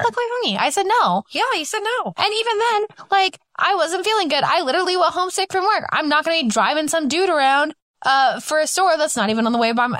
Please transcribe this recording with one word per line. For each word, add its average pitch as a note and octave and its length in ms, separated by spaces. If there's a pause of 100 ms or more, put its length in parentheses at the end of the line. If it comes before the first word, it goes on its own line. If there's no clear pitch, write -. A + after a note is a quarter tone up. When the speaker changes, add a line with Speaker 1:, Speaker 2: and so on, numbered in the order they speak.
Speaker 1:
fuck A#4 120
away A#4+ 100 (160)
from D4+ 100
me. G3 60
I D4 120
said F#4+ 180
no. D4+ 440
Speaker 2:
Yeah, D4 100 (140)
you D#4 100
said - 160
no. G#4 340
Speaker 1:
And - 180
even A4+ 260
then, A4 260 (260)
like, F#4+ 280 (180)
I F#4+ 180
wasn't F4+ 300
feeling G#4 240
good. C#4 140
I E4 180
literally F4 340
went E4+ 180
homesick F#4 380
from F#4 140
work. G4+ 260
I'm D4+ 180
not D4+ 140
gonna E4 200
be A#3+ 40
driving A#3+ 400
some D#4+ 200
dude F4 220
around, C#4+ 440 (320)
uh, C4+ 340
for D#4 200
a D4+ 80
store F4 300
that's D#4 200
not G#3+ 120
even A3+ 160
on A3+ 60
the A#3+ 80
way A#3 140
by B3 140
my, B3 120